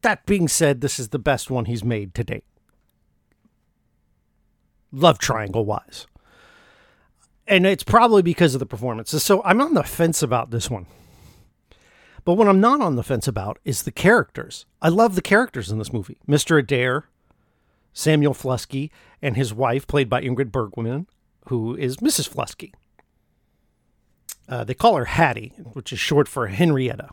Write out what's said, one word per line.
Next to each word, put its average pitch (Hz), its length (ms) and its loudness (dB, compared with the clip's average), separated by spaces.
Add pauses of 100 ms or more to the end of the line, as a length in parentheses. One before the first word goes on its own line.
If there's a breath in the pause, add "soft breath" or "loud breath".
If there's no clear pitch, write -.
that - 260 -2
being 185 200 2
said, 143 340 2
this - 180 -4
is 117 100 -8
the - 80 -6
best 127 320 -2
one 127 160 -2
he's 117 180 -6
made 107 300 -4
to 117 100 -4
date. - 200 -8 (2500)
Love 143 260 4
triangle-wise. 104 880 -4 (1400 soft breath)
And 190 180 4
it's 196 180 2
probably 226 380 6
because 170 320 2
of 135 60 -4
the 135 80 -6
performances. 117 560 -6
So 190 200 4
I'm 190 180 4
on 311 120 0
the 190 80 2
fence 165 400 0
about 123 300 -2
this 113 180 -4
one. 98 160 -8 (1400 soft breath)
But 175 120 2
what 214 120 6
I'm 190 140 6
not 269 200 4
on 160 160 0
the 117 60 -4
fence 123 240 -2
about 104 380 -6
is - 160 -4
the - 100 -8
characters. - 760 0 (120)
I 160 100 2
love 202 260 2
the 180 80 -2
characters 196 480 0
in 107 80 -4
this 107 120 -8
movie. - 360 -8
Mister 147 320 4
Adair, 127 500 -2 (840)
Samuel 147 440 2
Flusky, 135 560 -6 (320 soft breath)
and 127 120 -2
his 117 200 -2
wife, 123 320 -2
played 143 200 0
by 127 140 -2
Ingrid 127 300 -4
Bergman, 117 560 -6 (400)
who 117 280 -4
is 131 240 -6
Missus - 300 -2
Flusky. - 440 -10 (1700)
Uh, 123 160 -8
they 113 120 -8
call 220 220 4
her 123 80 -2
Hattie, 117 480 0 (200)
which - 180 -12
is 117 60 -10
short 147 300 2
for 123 180 -6
Henrietta. 127 680 0